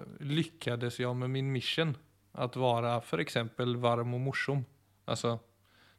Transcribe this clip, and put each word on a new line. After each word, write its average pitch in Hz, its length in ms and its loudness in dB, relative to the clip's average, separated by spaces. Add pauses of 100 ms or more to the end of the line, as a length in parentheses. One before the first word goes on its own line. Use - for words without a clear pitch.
(200)
lykkades 123 800 -2
jeg 123 180 0
med 127 120 -2
min 135 220 0
mission, 147 400 0 (440)
at 123 200 -2
være 120 460 2
for - 180 -2
eksempel 123 580 0
varm 120 380 2
og 127 80 -2
morsom. 135 400 0 (440)
Altså, 117 280 0 (640)